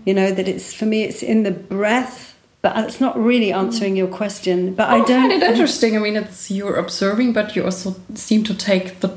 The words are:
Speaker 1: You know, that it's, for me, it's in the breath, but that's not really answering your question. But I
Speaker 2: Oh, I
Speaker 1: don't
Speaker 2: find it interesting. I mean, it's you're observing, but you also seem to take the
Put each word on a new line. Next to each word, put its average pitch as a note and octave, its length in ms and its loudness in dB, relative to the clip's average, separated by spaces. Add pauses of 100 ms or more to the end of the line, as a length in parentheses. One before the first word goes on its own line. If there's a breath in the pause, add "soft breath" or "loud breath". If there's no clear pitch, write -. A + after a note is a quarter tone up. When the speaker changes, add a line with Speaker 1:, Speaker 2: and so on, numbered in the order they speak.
Speaker 1:
You F#3+ 80 2
know, F#3+ 180 2
that F#3 160 -2
it's, - 260 -6
for A3 120 -4
me, G#3+ 180 2
it's - 200 -6
in A3 200 2
the G3 80 0
breath, G#3 840 -4 (260)
but - 140 2
that's - 240 -4
not C4 180 0
really A#3 360 2
answering G3 420 0
your F#3 120 2
question. F#3 680 -2
But A3 140 0
I A#3 100 6
Speaker 2:
Oh, A#3 40 4
I - 40 2
Speaker 1:
don't B3+ 220 4
Speaker 2:
find F4+ 140 2
it - 80 -
interesting. A3+ 440 2
I G#3+ 40 2
mean, G#3 160 0
it's - 360 -6
you're G3+ 240 -4
observing, G#3 580 0
but G#3 220 -2
you F#3 80 0
also F#3+ 320 -4 (200)
seem G#3+ 300 2
to F#3 100 -2
take F#3+ 440 -2
the F#3 180 -2